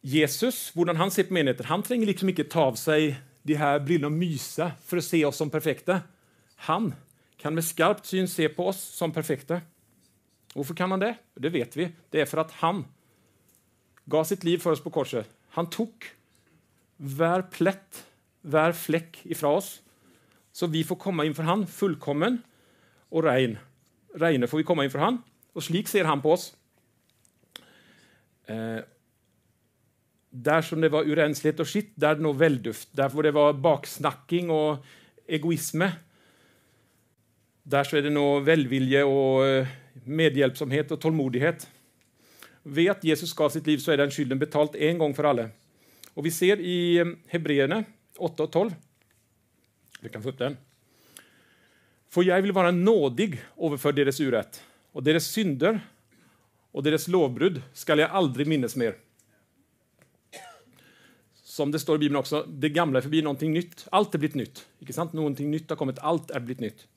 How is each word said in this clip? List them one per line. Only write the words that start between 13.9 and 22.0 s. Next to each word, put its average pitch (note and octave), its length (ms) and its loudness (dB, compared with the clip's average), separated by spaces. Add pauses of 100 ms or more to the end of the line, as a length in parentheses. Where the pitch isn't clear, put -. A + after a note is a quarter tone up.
gav D#3 180 0
sitt F#3+ 200 -4
liv E3+ 140 2
för E3 140 0
oss C#3 120 -2
på E3 60 -8
korset. B2+ 400 -4 (200)
Han E3+ 200 -4
tog A#3 240 -6 (1040)
var E3 440 -2
plätt, - 640 -4 (360)
var D#3 300 2
fläck E3 520 -4
ifrån D#3 320 0
oss, - 260 -4 (720)
så - 160 -4
vi D#3+ 160 0
får F3 120 -4
komma E3 300 -2
inför D#3 180 -4
han F3+ 240 0
fullkommen F3 760 -2 (680)